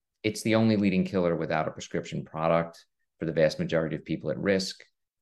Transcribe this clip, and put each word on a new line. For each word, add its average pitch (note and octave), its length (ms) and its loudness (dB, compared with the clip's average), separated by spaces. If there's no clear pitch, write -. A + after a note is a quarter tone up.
It's G#2+ 220 -4
the A2 100 2
only A2 220 4
leading F#2 300 2
killer F2 300 0
without D#2+ 320 0
a - 40 -6
prescription - 520 -8
product E2 640 0
for E2 80 -6
the E2 60 -4
vast D#2 260 2
majority D#2+ 380 -2
of - 100 -8
people D2+ 240 -6
at - 80 -4
risk. F#2+ 460 -2